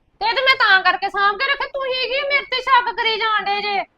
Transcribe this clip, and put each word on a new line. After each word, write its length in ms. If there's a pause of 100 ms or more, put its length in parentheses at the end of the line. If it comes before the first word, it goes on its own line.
(200)
ਤੇ, 140
ਤੇ 80
ਮੈਂ 140
ਤਾਂ 260
ਕਰਕੇ 260
ਸਾਂਭ 280
ਕੇ 160
ਰੱਖੇ। 140
ਤੁਸੀਂ 420
ਕੀ 200
ਮੇਰੇ 160
ਤੇ 180
ਸ਼ੱਕ 340
ਕਰੀ 200
ਜਾਣ 280
ਡੇ 160
ਜੇ? 240 (140)